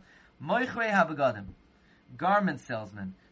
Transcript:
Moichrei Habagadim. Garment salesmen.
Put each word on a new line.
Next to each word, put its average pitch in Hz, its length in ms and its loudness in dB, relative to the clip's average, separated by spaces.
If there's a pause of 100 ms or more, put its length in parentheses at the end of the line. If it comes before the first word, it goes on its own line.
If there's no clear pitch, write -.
(420)
Moichrei 226 500 0
Habagadim. 143 560 2 (680)
Garment 175 460 2
salesmen. 101 540 -8 (160)